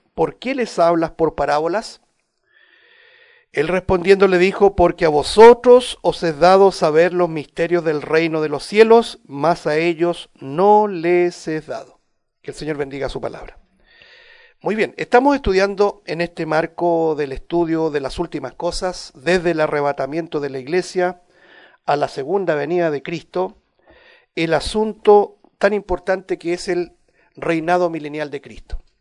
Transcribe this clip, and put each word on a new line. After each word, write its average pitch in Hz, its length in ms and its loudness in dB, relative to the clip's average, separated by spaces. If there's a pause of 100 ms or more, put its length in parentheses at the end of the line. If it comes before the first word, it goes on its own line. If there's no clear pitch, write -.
(160)
"¿Por 160 240 -4
qué 254 160 -6
les 233 240 -4
hablas 165 320 2
por 156 240 -2
parábolas?". 156 640 -2 (1500)
Él 147 160 -2
respondiendo 185 600 2
le 185 120 2
dijo: 196 360 2
"Porque 175 300 2
a 156 40 2
vosotros 233 920 6
os 180 220 -2
es 156 160 -4
dado 190 320 6
saber 170 420 2
los 180 160 0
misterios 165 540 -4
del 151 180 -2
reino 160 400 0
de 151 80 -2
los 147 140 -6
cielos, 226 640 4
mas 147 420 -2
a 151 100 0
ellos 170 580 -2
no 202 520 2
les 175 600 -2
es 156 200 -8
dado". 117 320 -14 (420)
Que - 100 -14
el - 40 -16
Señor 151 220 -8
bendiga 135 320 -8
su 127 120 -10
palabra. - 380 -12 (1000)
Muy 185 140 -4
bien, 208 220 -4
estamos 262 380 2
estudiando 196 680 -2
en 165 160 -6
este 170 240 -6
marco 165 680 -2
del 139 180 -6
estudio 160 580 -2
de 147 80 -4
las 131 180 -8
últimas 151 360 -8
cosas, 175 600 -8
desde 170 380 0
el 160 80 -2
arrebatamiento 147 800 -4
de 143 100 -6
la 135 100 -10
iglesia 180 640 -4 (640)
a 143 120 0
la 143 100 -2
segunda 165 480 -4
venida 165 340 -2
de 143 140 -6
Cristo, 180 540 -8 (800)
el 165 180 -2
asunto 208 840 2 (220)
tan 202 140 0
importante 190 680 -4
que 170 140 -6
es 175 160 -8
el 175 240 -6 (420)
reinado 165 540 -2
milenial 151 420 -10
de 139 100 -10
Cristo. - 400 -14 (200)